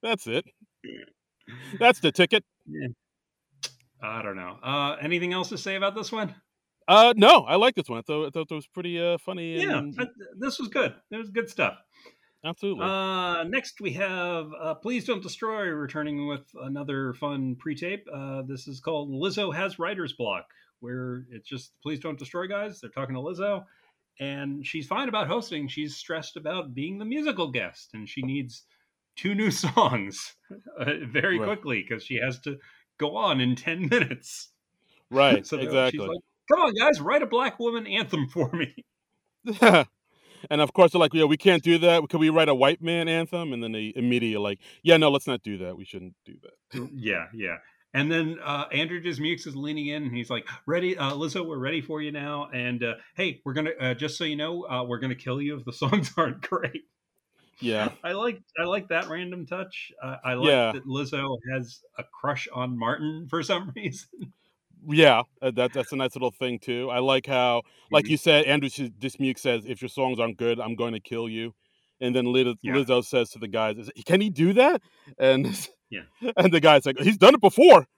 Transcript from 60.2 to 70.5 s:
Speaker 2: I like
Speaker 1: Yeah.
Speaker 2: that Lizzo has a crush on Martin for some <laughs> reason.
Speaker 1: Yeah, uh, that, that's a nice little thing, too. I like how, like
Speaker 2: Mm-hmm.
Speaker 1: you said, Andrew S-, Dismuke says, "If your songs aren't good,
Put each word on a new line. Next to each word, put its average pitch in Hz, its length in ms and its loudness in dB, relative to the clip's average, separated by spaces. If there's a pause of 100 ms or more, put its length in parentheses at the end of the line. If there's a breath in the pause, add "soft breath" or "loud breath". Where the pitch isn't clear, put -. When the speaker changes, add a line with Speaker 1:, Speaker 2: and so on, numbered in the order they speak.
Speaker 2:
I 127 120 -2
like 127 140 2
Speaker 1:
Yeah. 120 240 4
Speaker 2:
that 131 120 -8
Lizzo 135 540 -6 (160)
has 123 260 -8 (160)
a - 80 -10
crush - 480 -6
on 127 260 -6
Martin 151 520 -4
for 165 120 -2
some 180 300 -4
<laughs> - 20 -12
reason. - 600 -12 (520)
Speaker 1:
Yeah, 147 360 8 (180)
uh, 131 120 0
that, 123 200 0
that's 127 200 -4
a 143 40 -6
nice 131 180 -2
little 123 180 -2
thing, 123 260 -4
too. 123 320 -6
I 123 80 -2
like 131 260 2
how, 123 380 2 (280 soft breath)
like 147 140 6
Speaker 2:
Mm-hmm. 156 60 -2
Speaker 1:
you 156 80 2
said, 147 260 6
Andrew 139 220 2
S-, 127 240 -6 (100)
Dismuke 131 380 -2
says, 120 260 -2
"If 117 160 -10
your 123 80 -8
songs 127 320 -2
aren't 113 160 -2
good, 117 240 -2